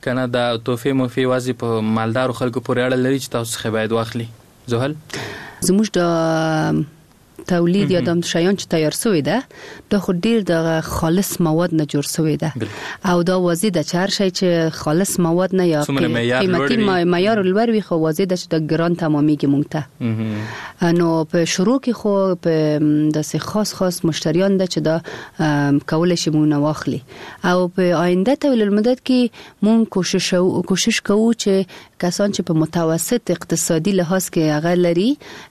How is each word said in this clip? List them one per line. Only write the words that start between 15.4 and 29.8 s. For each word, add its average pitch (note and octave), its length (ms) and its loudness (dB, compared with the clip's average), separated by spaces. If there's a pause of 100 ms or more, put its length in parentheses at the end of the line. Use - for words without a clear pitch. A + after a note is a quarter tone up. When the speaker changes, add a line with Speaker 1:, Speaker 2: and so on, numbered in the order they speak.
Speaker 2:
نه F#3 120 2
یا D3+ 180 2
Speaker 1:
څومره C#3 220 0
Speaker 2:
قی-، A#2+ 80 -2
Speaker 1:
معیار A#2+ 260 2
Speaker 2:
قیمتي F#3 360 0
Speaker 1:
لوړ - 20 0
وي. G#3+ 60 2
Speaker 2:
ما-، F3+ 200 2
معیار F#3+ 380 2
لوړ G3 260 2
وي، A3 120 2
خو F3+ 180 -2
واضح D#3+ 260 0
ده F3+ 120 -2
چې F3 120 -8
د D#3 240 -2
ګران E3 300 0
تمامیږي D3+ 520 2
موږ C#3+ 160 2
ته. D3+ 140 -4 (160)
Speaker 1:
مهم. A2 1000 -2
Speaker 2:
نو E3 260 2
په E3+ 200 0
شروع G3 340 2
کې C4 140 -2
خو G3 420 0
په، D#3 460 0
م، D3+ 300 2
داسې D#3 280 -2
خاص G#3 360 -4
خاص F#3 300 -2
مشتریان F3 520 2
ده F#3 100 0
چې - 120 -4
دا، D#3+ 220 0 (400)
ام، C#3+ 380 2
کولی E3+ 380 0
شي E3 140 -2
موږ D3+ 240 2
نه C#3+ 40 0
واخلي. D3 420 -2 (440)
او F3+ 240 2
په F#3 140 -2
آینده F3+ 520 2
طویل C4+ 280 0
المدت G#3+ 460 0
کې B3 200 2 (360)
موږ A3+ 240 4